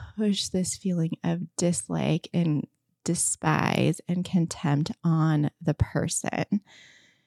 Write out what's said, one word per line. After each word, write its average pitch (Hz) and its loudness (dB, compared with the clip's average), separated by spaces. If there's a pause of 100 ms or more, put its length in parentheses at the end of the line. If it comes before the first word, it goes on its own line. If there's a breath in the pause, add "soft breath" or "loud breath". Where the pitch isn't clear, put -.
(160)
push 208 0
this 185 -2
feeling 170 -2 (120)
of 170 -2
dislike 160 0
and 165 0 (380)
despise - 0
and 180 -2
contempt 165 0 (100)
on 156 2 (100)
the 160 0
person. - -2 (640 soft breath)